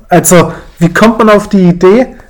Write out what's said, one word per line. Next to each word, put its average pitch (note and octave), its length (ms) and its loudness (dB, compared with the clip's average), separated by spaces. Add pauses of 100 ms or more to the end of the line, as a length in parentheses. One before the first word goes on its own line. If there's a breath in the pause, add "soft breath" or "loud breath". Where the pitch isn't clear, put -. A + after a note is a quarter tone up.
Also, E3 440 0 (260 loud breath)
wie E3+ 140 -2
kommt A3 260 0
man A3 120 0
auf G#3 180 0
die F#3 200 0
Idee, F#3 460 0 (160 loud breath)